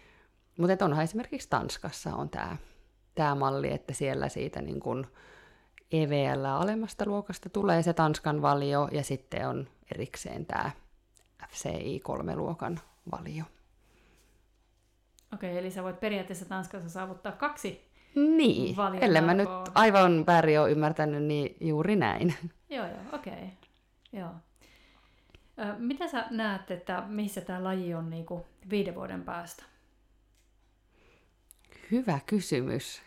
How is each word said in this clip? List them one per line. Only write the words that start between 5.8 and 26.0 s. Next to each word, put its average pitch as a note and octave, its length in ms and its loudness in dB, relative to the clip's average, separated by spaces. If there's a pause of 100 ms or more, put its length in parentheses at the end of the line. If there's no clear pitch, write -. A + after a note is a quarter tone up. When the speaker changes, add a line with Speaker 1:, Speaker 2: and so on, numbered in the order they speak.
Speaker 1:
E D#3 180 2
V C#3 260 0
L C3+ 100 -2
alemmasta G3+ 600 -2
luokasta G3+ 440 -6
tulee F#3 340 2
se E3+ 100 2
Tanskan D3+ 480 2
valio C#3+ 500 2
ja D3 120 -2
sitten - 440 -6
on C3 200 -6 (280)
erikseen - 500 -10
tää - 260 -2 (760)
F - 60 -20
C - 120 -12 (140)
I - 200 -6
kolme - 360 -6
luokan D#3 440 -6 (320)
valio. D#3 320 -8 (1900)
Speaker 2:
Okei, F3+ 240 -6
eli F#3 140 -4
sä F#3 120 -8
voit F3+ 160 -6
periaatteessa F#3+ 460 -4
Tanskassa F#3 440 -8
saavuttaa F#3 420 -8
kaksi C#4+ 560 -6 (280)
Speaker 1:
Niin, D4 600 6
Speaker 2:
valion F#3+ 280 0
Speaker 1:
ellei E3 180 8
mä E3+ 120 6
nyt G3 160 4
Speaker 2:
arvoa. F#3 140 -6 (120)
Speaker 1:
aivan F#3+ 500 8
väärin D#3+ 340 8
oo D3 80 6
ymmärtänyt, D3+ 560 2
niin D3 380 0
juuri D#3+ 340 2
näin. D3 400 2 (340)
Speaker 2:
Joo, B3 160 -6
joo, E3+ 120 -10 (160)
okei. F#3+ 360 -12 (640)
Joo. F#3 160 -10 (1300)
Ö, G#3 180 -6
mitä C#4 300 -4